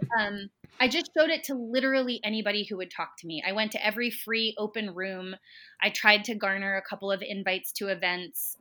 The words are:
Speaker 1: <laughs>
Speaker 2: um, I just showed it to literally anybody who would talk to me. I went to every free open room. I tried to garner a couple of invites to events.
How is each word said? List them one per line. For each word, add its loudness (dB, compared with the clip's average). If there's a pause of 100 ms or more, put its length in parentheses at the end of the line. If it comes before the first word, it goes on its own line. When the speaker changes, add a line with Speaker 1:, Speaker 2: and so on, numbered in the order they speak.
Speaker 1:
<laughs> 2
Speaker 2:
um, -2 (300)
I 6
just 0
showed 6
it 0
to -2
literally 2
anybody 0
who -6
would -6
talk -6
to -14
me. -6
I 0
went 0
to -4
every 0
free -2
open -4
room. -6 (460)
I 4
tried 6
to -2
garner 0
a -6
couple -4
of 0
invites -2
to -4
events. -2